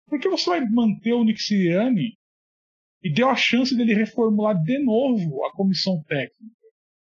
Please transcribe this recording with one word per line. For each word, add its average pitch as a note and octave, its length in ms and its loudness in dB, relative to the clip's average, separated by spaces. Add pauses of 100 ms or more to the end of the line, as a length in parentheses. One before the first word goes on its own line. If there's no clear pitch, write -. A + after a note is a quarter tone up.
por D4 120 -6
que D#4 80 -4
você F4+ 220 -2
vai E4+ 160 0
manter A3+ 480 0
o A#3+ 100 2
Nick A3 180 0
Sirianni G3 760 0 (840)
e E3 100 -2
deu B3 160 2
a C4 60 2
chance B3+ 420 0
dele A#3 160 2
reformular G#3+ 680 0
de B3 220 -2
novo A3 640 0
a - 80 -6
comissão F#3+ 540 -2
técnica? C#3 280 -6 (680)